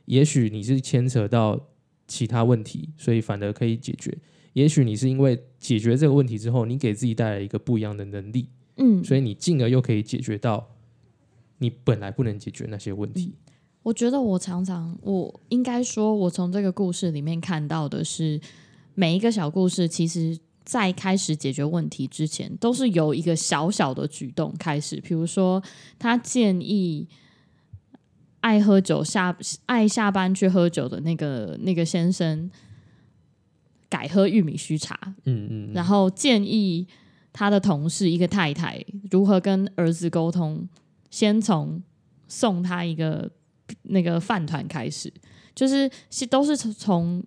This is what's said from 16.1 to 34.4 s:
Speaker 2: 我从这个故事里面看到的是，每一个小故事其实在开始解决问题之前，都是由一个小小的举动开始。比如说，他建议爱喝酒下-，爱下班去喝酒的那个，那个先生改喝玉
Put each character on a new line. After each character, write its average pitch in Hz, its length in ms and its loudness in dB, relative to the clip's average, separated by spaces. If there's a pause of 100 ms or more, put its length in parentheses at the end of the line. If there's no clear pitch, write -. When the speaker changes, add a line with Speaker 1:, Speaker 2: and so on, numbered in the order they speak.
Speaker 2:
我 185 160 2
从 180 200 -2
这 202 120 0
个 190 100 0
故 185 200 -2
事 170 180 -2
里 147 100 -4
面 165 200 -4
看 160 280 -4
到 156 200 -2
的 - 140 -4
是， 156 380 -2 (540)
每 170 200 2
一 185 40 2
个 233 120 2
小 180 200 0
故 185 180 2
事 180 180 2
其 165 220 0
实 165 280 -2 (280)
在 208 260 0
开 190 260 0
始 165 200 -2
解 139 160 -4
决 139 100 -4
问 160 260 0
题 139 180 -6
之 156 200 -4
前， - 300 -8
都 233 160 0
是 254 160 0
由 156 260 2
一 156 60 -2
个 165 160 2
小 156 340 0
小 151 240 0
的 143 140 -4
举 131 240 -10
动 156 260 -4
开 147 220 -2
始。 151 220 -8
比 - 120 -8
如 165 120 -2
说， 185 360 0 (360)
他 240 180 0
建 214 440 2
议 170 460 -2 (1300)
爱 214 200 4
喝 202 200 6
酒 156 240 0
下-， 180 320 0 (300)
爱 226 200 4
下 208 240 2
班 190 240 0
去 190 140 2
喝 180 200 4
酒 143 200 -2
的 - 140 -6
那 165 120 0
个， 123 480 -4
那 185 100 0
个 170 120 0
先 170 280 0
生 165 380 -2 (1400)
改 156 200 -6
喝 196 180 4
玉 196 160 4